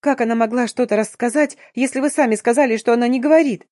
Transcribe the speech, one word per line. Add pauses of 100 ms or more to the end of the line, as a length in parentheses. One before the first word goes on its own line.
Как
она
могла
что-то
рассказать, (160)
если
вы
сами
сказали,
что
она
не
говорит?